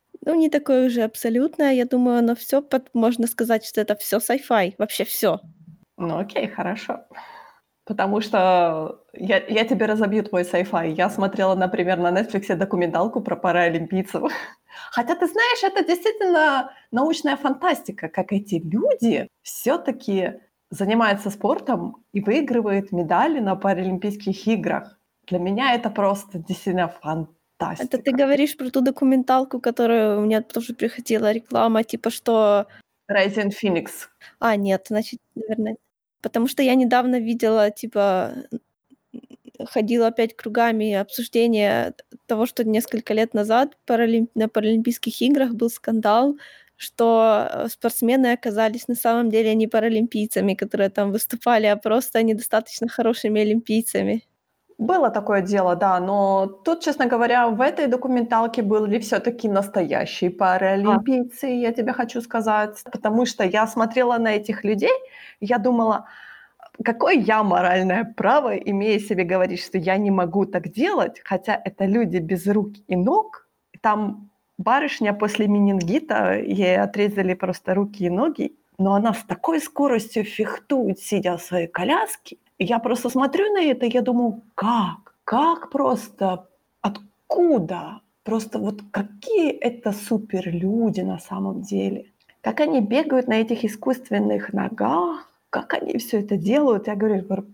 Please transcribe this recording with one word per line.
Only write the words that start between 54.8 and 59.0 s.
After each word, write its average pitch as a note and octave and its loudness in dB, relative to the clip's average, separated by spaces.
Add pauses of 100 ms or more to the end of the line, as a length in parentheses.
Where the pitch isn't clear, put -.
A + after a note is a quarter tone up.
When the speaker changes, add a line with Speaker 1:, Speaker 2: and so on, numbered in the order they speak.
Speaker 2:
такое G3+ 0
дело, F#3 2
да, F#3 2
но G3 2
тут, E4 -4
честно C#4+ 0
говоря, A#3+ 2
в A3 -2
этой C#4+ 2
документалке A#3 0
были G#3+ 2